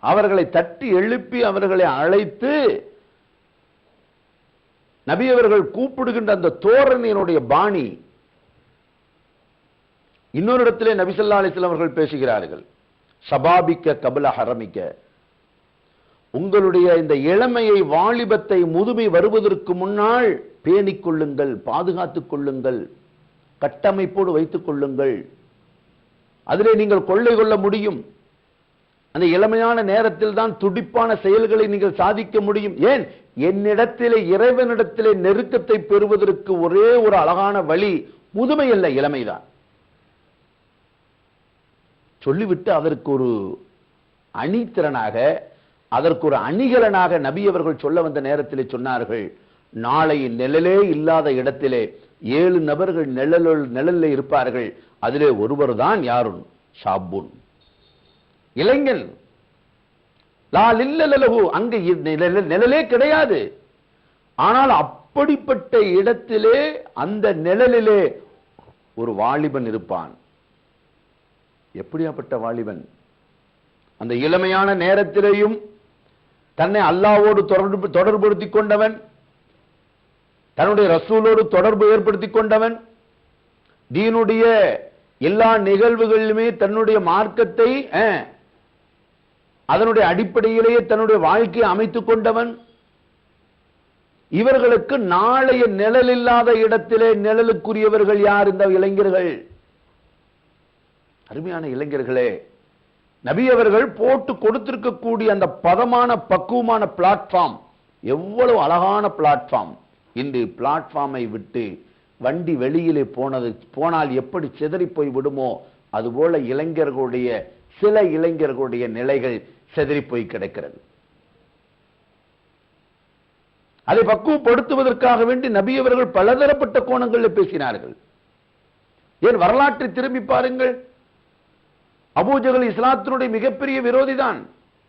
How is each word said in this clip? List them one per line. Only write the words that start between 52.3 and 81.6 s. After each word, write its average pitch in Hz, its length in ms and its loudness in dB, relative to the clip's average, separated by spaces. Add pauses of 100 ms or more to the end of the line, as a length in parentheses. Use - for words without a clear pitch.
நபர்கள் 160 520 -2
நிழலுள், 156 520 2 (120)
நிழலிலே 160 400 0
இருப்பார்கள். 131 520 -2 (300)
அதிலே 139 300 0
ஒருவர் 127 460 0
தான் 160 280 0
யாருன் 120 440 -4 (380)
ஷாபுன், 92 460 -6 (1200)
இளைஞன். 233 640 -2 (1300)
லா 214 220 4
லில்ல 269 300 0 (200)
லஹு, 233 200 4 (160)
அங்கு 226 200 -2
இ-, 175 180 0
நிழல், 170 560 -2
நிழலே 247 340 2
கிடையாது. 269 540 0 (920)
ஆனால் 247 360 2
அப்படிப்பட்ட 254 1120 0
இடத்திலே, 226 1000 0 (120)
அந்த 202 400 -2
நிழலிலே 214 680 4 (920)
ஒரு 117 200 -6
வாலிபன் 131 520 -2
இருப்பான்." 95 460 -8 (1600)
எப்படியாப்பட்ட 151 640 -8
வாலிபன்? 113 500 -8 (1120)
அந்த 117 140 -6
இளமையான 185 540 0 (160)
நேரத்திலேயும் 202 720 2 (1000)
தன்னை 196 260 0
அல்லாஹ்வோடு 202 640 4
தொடர்பு, 196 440 0
தொடர்புபடுத்தி 196 600 2
கொண்டவன், 208 460 0 (1600)
தன்னுடைய 202 360 2
ரசூலோடு 220 580 4
தொடர்பு 208 420 4